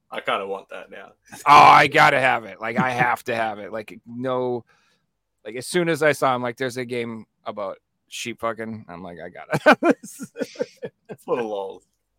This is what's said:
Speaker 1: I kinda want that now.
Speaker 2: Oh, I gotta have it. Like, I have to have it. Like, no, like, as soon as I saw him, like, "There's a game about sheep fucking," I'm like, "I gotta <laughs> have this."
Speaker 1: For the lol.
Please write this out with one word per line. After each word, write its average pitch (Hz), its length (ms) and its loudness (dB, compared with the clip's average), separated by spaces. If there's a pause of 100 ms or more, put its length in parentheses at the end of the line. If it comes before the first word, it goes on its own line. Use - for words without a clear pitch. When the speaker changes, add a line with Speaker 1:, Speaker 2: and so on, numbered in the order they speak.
Speaker 1:
I 113 100 -12
kinda 107 260 -4
want 98 240 -10
that 92 220 -18
now. 98 200 -20 (220)
Speaker 2:
Oh, - 120 -18
I 147 420 10
gotta 147 320 6
have 123 240 2
it. 95 160 -16
Like, 113 180 -6
I 127 120 0
have 123 360 -2
to 120 100 -4
have 110 240 -4
it. 101 120 -12
Like, 107 340 -12
no, 123 600 -4 (800)
like, 110 100 -12
as 123 120 -12
soon 175 200 0
as 156 160 -2
I 151 80 4
saw 131 240 0
him, 123 60 -4
like, 120 160 -8
"There's 127 200 -6
a 127 60 -6
game 117 420 -8 (200)
about 104 320 -10 (320)
sheep - 320 -12
fucking," 110 480 -8
I'm 87 140 -16
like, 85 200 -16
"I 90 60 -14
gotta 92 300 -10
<laughs> - 40 -10
have - 160 4
this." - 520 -4 (880)
Speaker 1:
For 165 180 -6
the 120 60 -4
lol. 98 380 -10 (380)